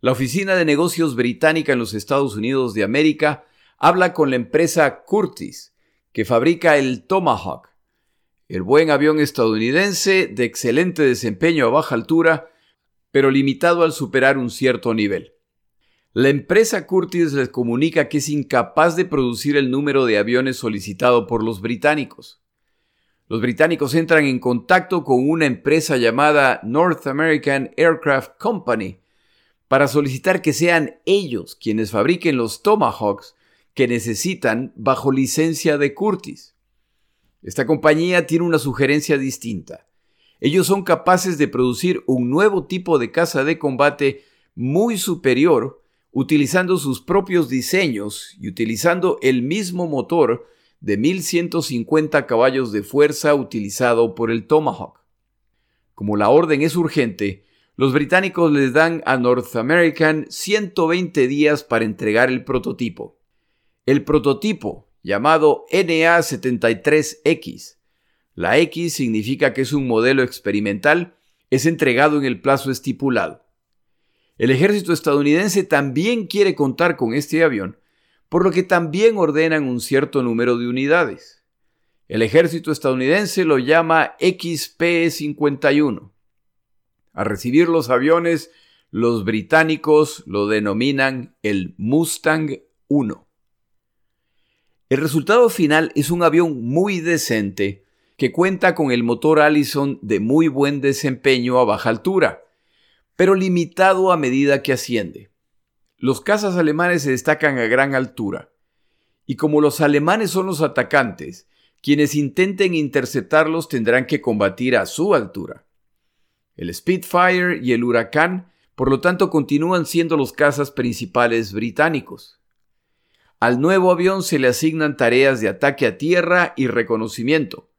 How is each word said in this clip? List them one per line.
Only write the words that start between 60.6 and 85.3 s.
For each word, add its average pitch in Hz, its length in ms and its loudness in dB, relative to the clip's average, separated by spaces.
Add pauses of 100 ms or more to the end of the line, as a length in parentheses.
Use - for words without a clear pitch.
veinte 170 400 0
días 147 340 0
para 113 220 -2
entregar 110 460 0
el 127 120 -4
prototipo. - 800 -6 (640)
El 139 160 2
prototipo, 131 840 -2 (140)
llamado 143 680 2
N 165 380 2
A 170 140 4
setenta 123 480 -2
y 110 120 -4
tres 151 420 0
X, - 540 -4 (560)
la 90 240 0
X 165 360 -2
significa 123 580 -2
que 123 100 -6
es 120 100 -4
un 139 140 -2
modelo 123 360 2
experimental, 117 920 -2 (340)
es 139 160 0
entregado 147 520 2
en 139 60 -2
el 120 160 -2
plazo 135 300 0
estipulado. 123 720 -4 (920)
El 127 160 2
ejército 180 400 0
estadounidense 160 720 0
también 160 640 -2
quiere 196 260 0
contar 147 420 0
con 113 180 -2
este 147 280 -2
avión, 107 360 -2 (500)
por 175 160 0
lo 185 80 2
que 185 100 0
también 180 540 2
ordenan 160 480 0
un 123 160 -4
cierto 139 420 0
número 120 360 0
de 120 100 -4
unidades. 135 760 -2 (640)
El 110 160 -2
ejército 156 480 2
estadounidense 147 720 0
lo 151 140 2
llama 160 640 2
X 175 560 -2
P 170 340 0
cincuenta 147 640 -2